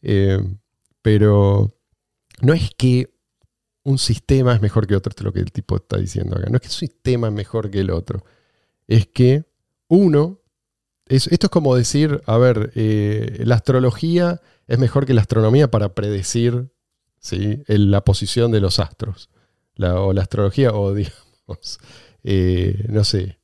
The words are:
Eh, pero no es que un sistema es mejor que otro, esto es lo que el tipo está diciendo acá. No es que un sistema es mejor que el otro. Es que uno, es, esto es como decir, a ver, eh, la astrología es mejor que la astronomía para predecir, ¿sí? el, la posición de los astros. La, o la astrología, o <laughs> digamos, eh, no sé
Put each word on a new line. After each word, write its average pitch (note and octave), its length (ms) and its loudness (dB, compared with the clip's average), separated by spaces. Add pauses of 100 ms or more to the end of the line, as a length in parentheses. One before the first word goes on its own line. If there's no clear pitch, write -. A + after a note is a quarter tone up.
Eh, G2 360 0 (640)
pero G2+ 720 4 (640)
no B2+ 140 4
es E3+ 220 -2
que B2+ 380 0 (720)
un C3+ 140 0
sistema B2 560 0
es G#2 80 0
mejor G#2 240 0
que G2+ 100 0
otro, G2 140 -4
esto - 120 -14
es - 20 -10
lo G2+ 80 -4
que F#2 80 -4
el F#2 120 -6
tipo - 240 -6
está - 220 -6
diciendo F#2 380 -6
acá. - 140 -4
No A#2+ 60 -2
es - 60 -2
que - 60 -20
un - 40 -10
sistema A#2+ 560 -4
es A2 60 -4
mejor G#2 360 -6
que G2 100 -4
el F#2+ 100 -2
otro. E2+ 340 -6 (640)
Es A2 200 2
que C3 360 2 (440)
uno, E3+ 520 2 (680)
es, C3 200 2
esto F3 180 0
es - 40 0
como C#3+ 240 2
decir, C#3+ 520 0
a A2 120 2
ver, A2+ 380 2
eh, A2 680 -2
la A#2 120 2
astrología D#3+ 840 0 (280)
es A#2+ 100 -2
mejor C3 280 0
que B2+ 80 0
la A2+ 80 4
astronomía A2+ 480 2
para G#2 240 -2
predecir, A#2 760 -4 (480)
¿sí? G#2 480 -6
el, G2+ 240 4
la G2+ 140 2
posición A#2 480 0
de A2 80 2
los G2 180 0
astros. - 500 -8 (460)
La, F2+ 260 -2
o G2 120 0
la F#2+ 100 0
astrología, G#2 500 0
o G2+ 220 -2
<laughs> - 0 -
digamos, - 840 -12 (440)
eh, F#2+ 680 0
no G#2+ 140 0
sé G2 420 -4